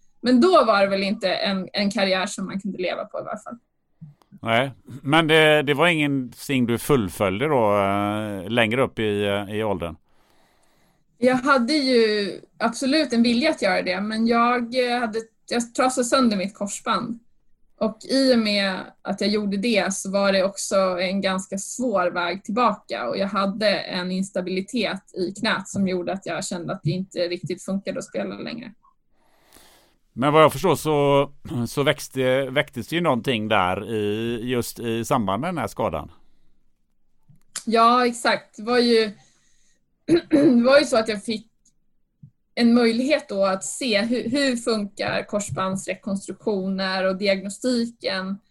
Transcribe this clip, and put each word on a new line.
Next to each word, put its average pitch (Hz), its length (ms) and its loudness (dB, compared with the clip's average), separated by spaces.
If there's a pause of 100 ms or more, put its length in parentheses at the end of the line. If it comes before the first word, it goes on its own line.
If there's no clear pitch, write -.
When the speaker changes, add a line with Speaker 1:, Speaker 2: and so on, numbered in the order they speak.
(220)
Speaker 1:
men 247 200 4
då 330 240 6
var 202 160 4
det 196 60 6
väl 196 160 -2
inte 196 300 -2
en, 190 400 -4
en 202 180 -2
karriär 185 340 0
som 185 200 -8
man 185 160 -8
kunde 185 160 -8
leva 180 280 -6
på - 140 -10
i - 40 -8
varje - 160 -10
fall. - 180 -16 (840)
Speaker 2:
Nej, 117 300 0 (300)
men 156 260 2
det, 151 340 6
det 143 120 0
var 147 140 4
ingenting 139 800 0
du 117 100 2
fullföljde 107 680 0
då, 110 300 2
eh, 101 720 -2
längre 117 320 2
upp 120 180 -2
i, 104 260 0
eh, 101 300 -2
i 107 80 -2
åldern? 85 320 -4 (1200)
Speaker 1:
Jag 254 180 2
hade 254 380 2
ju 226 580 2 (260)
absolut 262 560 0
en 233 100 4
vilja 240 260 2
att 311 120 -2
göra 185 200 0
det, 185 200 -4
men 220 260 -2
jag, 240 640 2
eh, 240 80 0
hade, 226 200 -4 (300)
jag 233 260 -4
trasade 262 300 2
sönder 240 320 2
mitt 196 180 -4
korsband. 208 640 -6 (600)
Och 214 200 -2 (100)
i 262 240 4
och 233 60 4
med 202 400 0 (220)
att 196 200 -6
jag 202 80 0
gjorde 208 280 0
det 196 360 0
så 190 180 -6
var 196 200 2
det 190 120 2
också - 320 -4
en 190 460 0
ganska 190 360 -4
svår 196 540 -2
väg 175 320 -4
tillbaka. 202 640 -2
Och - 80 -4
jag - 100 -2
hade 196 420 0
en 180 420 -4
instabilitet 185 920 -4 (100)
i 185 260 -4
knät 196 280 -2
som 196 200 -2
gjorde 180 260 -4
att 196 120 -10
jag 165 200 -6
kände 175 280 -6
att 196 100 -10
det 151 80 -2
inte 185 280 -6
riktigt 175 440 -6
funkade 190 360 -6
att 196 60 -10
spela 190 300 -8
längre. - 380 -12 (1400)
Speaker 2:
Men 143 200 2
vad 156 100 8
jag 147 80 8
förstår 175 240 2
så, 143 540 2 (380)
så 143 160 -2
växte, 131 640 0
väcktes 131 380 -4
det 156 80 -4
ju 170 60 0
någonting 123 460 0
där 98 460 2
i, 110 500 -2
just 123 360 -4
i 113 260 -4
samband 107 360 0
med 160 60 -6
den 180 100 -6
här 117 100 -4
skadan. 80 440 -4 (1500)
Speaker 1:
Ja, 233 420 4
exakt. 240 500 -4
Det 214 60 -16
var 240 160 0
ju, 226 320 4 (920)
<clears throat> 339 240 2
det 277 340 6
var 269 160 8
ju 302 60 4
så 247 120 0
att 220 100 2
jag 208 160 -6
fick 214 240 -8 (1120)
en 233 140 6
möjlighet 247 560 2
då 196 160 0
att 190 180 0
se 214 380 -2
hur, 233 280 -2
hur 269 260 0
funkar 202 680 -4
korsbandsrekonstruktioner 190 1800 -4
och 190 140 0
diagnostiken, 196 1200 -2 (140)